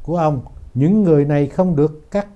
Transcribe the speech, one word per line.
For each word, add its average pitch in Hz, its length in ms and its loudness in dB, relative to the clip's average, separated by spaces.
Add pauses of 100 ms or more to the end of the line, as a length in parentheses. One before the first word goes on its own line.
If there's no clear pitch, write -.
của 165 140 -4
ông, 151 240 -2 (320)
những 185 300 2
người 151 220 4
này 147 220 0
không 185 280 0
được 151 360 -2
các 202 240 -4